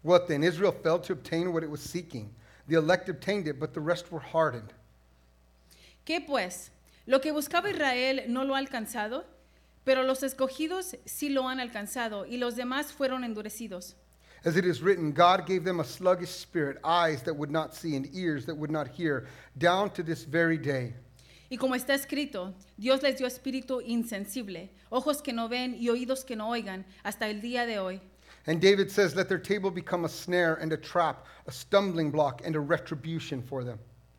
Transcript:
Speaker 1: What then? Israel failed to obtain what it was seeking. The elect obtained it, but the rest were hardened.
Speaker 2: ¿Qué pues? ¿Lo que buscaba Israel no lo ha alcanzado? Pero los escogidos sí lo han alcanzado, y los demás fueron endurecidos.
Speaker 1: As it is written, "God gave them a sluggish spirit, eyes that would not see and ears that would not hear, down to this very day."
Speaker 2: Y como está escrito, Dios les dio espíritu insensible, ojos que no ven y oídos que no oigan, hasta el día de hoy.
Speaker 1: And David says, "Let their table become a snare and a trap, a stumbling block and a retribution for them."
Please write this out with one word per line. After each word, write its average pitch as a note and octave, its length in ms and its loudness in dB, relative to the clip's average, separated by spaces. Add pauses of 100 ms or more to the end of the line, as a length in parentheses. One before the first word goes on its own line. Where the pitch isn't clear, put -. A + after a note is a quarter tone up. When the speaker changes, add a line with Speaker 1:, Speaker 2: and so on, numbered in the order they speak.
Speaker 1:
What F3 240 8
then? D3 180 2
Israel F3+ 280 4
failed E3 320 0
to F#3+ 100 -2
obtain E3+ 400 -2
what E3 80 0
it D3+ 80 -8
was D3+ 100 -8
seeking. B2+ 540 -10 (340)
The D#3 80 4
elect E3+ 320 4
obtained F#3+ 400 -2
it, C3+ 100 -4
but D#3 140 -4
the E3 80 -6
rest E3+ 300 -2
were D#3+ 100 -8
hardened. B2+ 540 0 (1300)
Speaker 2:
¿Qué D#4 160 -2
pues? A#3 480 -4 (340)
¿Lo C4 160 4
que D4+ 120 -2
buscaba E4+ 380 0
Israel C4+ 580 2
no B3+ 160 0
lo C4+ 100 0
ha C4+ 60 2
alcanzado? A#3+ 680 -6 (580)
Pero C4 200 4
los C4 180 2
escogidos D#4 840 -2
sí - 240 -6
lo C4+ 200 0
han C4 120 -4
alcanzado, G#3+ 640 -6
y A#3+ 140 -6
los A#3+ 180 -2
demás B3+ 380 -4
fueron B3+ 300 -2
endurecidos. G#3+ 680 -8 (500)
Speaker 1:
As D#3+ 120 4
it F#3 80 4
is E3 160 2
written, E3+ 320 2
"God F3 340 8
gave F3+ 180 0
them F3+ 160 0
a D#3 40 0
sluggish F3+ 460 0
spirit, - 520 -4
eyes D#3+ 420 4
that E3 100 -2
would D3 160 -4
not D#3 240 -2
see D#3+ 200 -4
and C3+ 200 -2
ears D#3+ 320 -2
that E3+ 80 -6
would D3+ 160 -6
not D3+ 180 -2
hear, D3 380 -2 (320)
down F#3 320 4
to F#3 120 -6
this E3 220 -4
very E3 320 4
day." C3 380 -2 (560)
Speaker 2:
Y B3+ 80 -8
como C4 160 2
está B3+ 180 0
escrito, C#4 640 -4 (240)
Dios C4 240 2
les C#4 140 2
dio B3+ 100 -2
espíritu B3+ 580 -4
insensible, G3+ 880 -6 (200)
ojos C#4 300 0
que C4 140 -4
no A#3 140 -2
ven B3 260 -2
y A#3 140 -2
oídos B3 360 0
que A#3+ 120 -8
no G#3+ 120 -4
oigan, G3+ 380 -6 (180)
hasta G#3+ 240 -4
el G#3 140 -6
día A#3+ 240 -2
de A3+ 120 -2
hoy. F#3+ 220 -4 (460)
Speaker 1:
And D#3+ 160 2
David G3 280 6
says, F#3+ 240 4
"Let F#3 140 0
their F#3+ 140 -2
table G3 280 0
become F3 360 -2
a - 20 0
snare F3 460 2
and D#3+ 180 -2
a D3+ 60 -2
trap, D#3+ 480 0 (200)
a - 60 -12
stumbling F3 580 2
block C#3+ 360 2
and D#3+ 100 -2
a D3+ 40 0
retribution D#3 840 -4
for C3 200 -6
them." A#2+ 160 -8 (400)